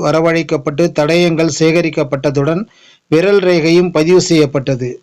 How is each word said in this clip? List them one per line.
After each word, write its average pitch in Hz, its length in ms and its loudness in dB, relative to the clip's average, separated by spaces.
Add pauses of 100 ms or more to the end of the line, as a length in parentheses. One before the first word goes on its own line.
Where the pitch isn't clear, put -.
வரவழைக்கப்பட்டு 160 800 -2 (120)
தடயங்கள் 165 600 0
சேகரிக்கப்பட்டதுடன், 151 1000 -2 (500)
விரல் 190 360 4
ரேகையும் 175 480 2
பதிவு 170 260 4
செய்யப்பட்டது. 139 680 -2 (140)